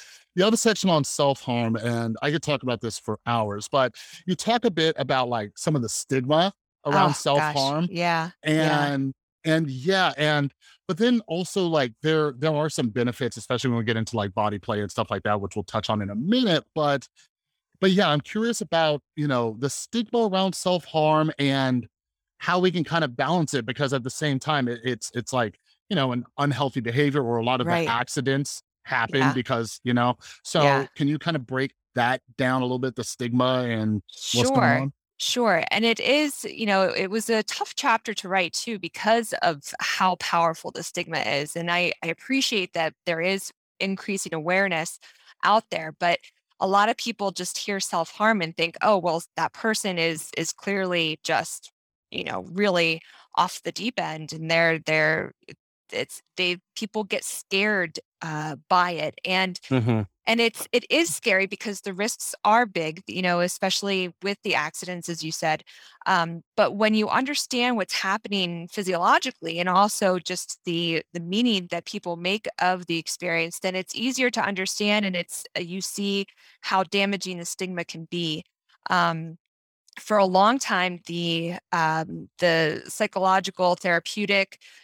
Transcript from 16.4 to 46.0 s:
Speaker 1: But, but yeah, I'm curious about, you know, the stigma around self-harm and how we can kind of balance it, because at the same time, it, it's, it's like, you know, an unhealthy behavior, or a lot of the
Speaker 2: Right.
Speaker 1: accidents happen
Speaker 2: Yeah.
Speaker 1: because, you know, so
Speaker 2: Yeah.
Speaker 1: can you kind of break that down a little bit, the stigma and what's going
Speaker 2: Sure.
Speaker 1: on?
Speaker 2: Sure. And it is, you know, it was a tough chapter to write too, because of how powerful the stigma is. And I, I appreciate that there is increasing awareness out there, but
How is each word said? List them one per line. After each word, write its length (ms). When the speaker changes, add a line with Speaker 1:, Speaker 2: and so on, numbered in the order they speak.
Speaker 1:
But, 320
but 100
yeah, 180
I'm 120
curious 400
about, 400
you 120
know, 320
the 100
stigma 580
around 280
self-harm 840
and 500
how 220
we 120
can 120
kind 200
of 140
balance 360
it, 120
because 280
at 100
the 60
same 300
time, 300
it, 140
it's, 300
it's 200
like, 260
you 60
know, 180
an 120
unhealthy 420
behavior, 440
or 140
a 60
lot 180
of 60
the 40
Speaker 2:
Right. 160
Speaker 1:
accidents 760
happen 340
Speaker 2:
Yeah. 140
Speaker 1:
because, 500
you 100
know, 220
so 200
Speaker 2:
Yeah. 320
Speaker 1:
can 140
you 100
kind 160
of 100
break 280
that 260
down 240
a 40
little 140
bit, 160
the 80
stigma 640
and 340
what's 200
going 200
Speaker 2:
Sure. 100
Speaker 1:
on? 120
Speaker 2:
Sure. 540
And 140
it 140
is, 460
you 200
know, 180
it 260
was 200
a 140
tough 320
chapter 400
to 140
write 240
too, 260
because 600
of 380
how 380
powerful 540
the 120
stigma 360
is. 360
And 160
I, 220
I 40
appreciate 640
that 200
there 160
is 300
increasing 540
awareness 640
out 260
there, 300
but 200